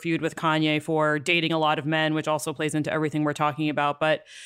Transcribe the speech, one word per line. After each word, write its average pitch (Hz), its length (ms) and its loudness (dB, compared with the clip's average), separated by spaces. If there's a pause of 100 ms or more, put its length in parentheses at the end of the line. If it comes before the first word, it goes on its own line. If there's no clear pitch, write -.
feud 165 200 -2
with 160 140 -4
Kanye, 156 460 2
for 151 380 0
dating 165 340 0
a 160 60 0
lot 156 200 2
of 139 60 -8
men, 156 280 0
which 156 140 -2
also 156 260 -2
plays 151 220 -2
into 151 160 0
everything 151 320 0
we're 147 100 2
talking 151 360 0
about. 143 300 0
But 156 260 0 (200)